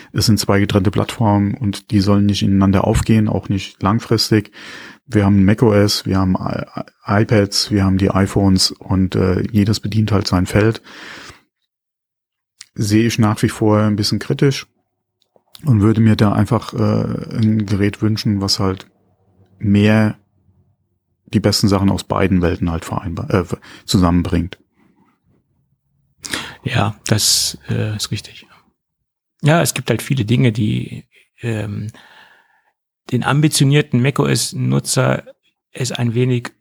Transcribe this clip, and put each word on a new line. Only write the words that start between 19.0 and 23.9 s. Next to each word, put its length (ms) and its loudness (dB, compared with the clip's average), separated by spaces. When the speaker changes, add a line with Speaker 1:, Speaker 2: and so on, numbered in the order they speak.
Speaker 1:
mehr 580 2
die 140 0
besten 280 0
Sachen 220 2
aus 140 -4
beiden 380 0
Welten 280 -2
halt 140 -6
vereinbar-, 480 -8
äh, 120 0
zusammenbringt. 720 0